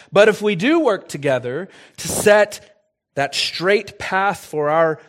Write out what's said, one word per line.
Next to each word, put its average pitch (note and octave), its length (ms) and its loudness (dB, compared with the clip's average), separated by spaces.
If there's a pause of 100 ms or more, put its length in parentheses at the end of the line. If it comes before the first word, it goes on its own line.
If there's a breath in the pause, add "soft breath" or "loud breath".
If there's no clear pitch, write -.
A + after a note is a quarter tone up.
(120)
But G3+ 160 6
if G#3 140 0
we G#3 140 0
do C#4 260 2
work G#3 260 -2
together C#3 600 -4 (280 loud breath)
to - 100 -12
set - 680 0 (380)
that C#3 180 -4
straight - 640 -2
path G3 480 -4
for D3 240 -4
our D#3+ 400 0